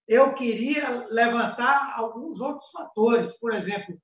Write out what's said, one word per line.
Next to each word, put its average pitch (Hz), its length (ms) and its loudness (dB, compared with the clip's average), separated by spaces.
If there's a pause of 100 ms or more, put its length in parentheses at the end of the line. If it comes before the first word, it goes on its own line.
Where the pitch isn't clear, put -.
eu 269 280 6
queria 247 760 -2
levantar 240 840 0
alguns 226 440 -8
outros 285 300 -8
fatores, 233 680 0
por 226 140 -4
exemplo 190 520 -6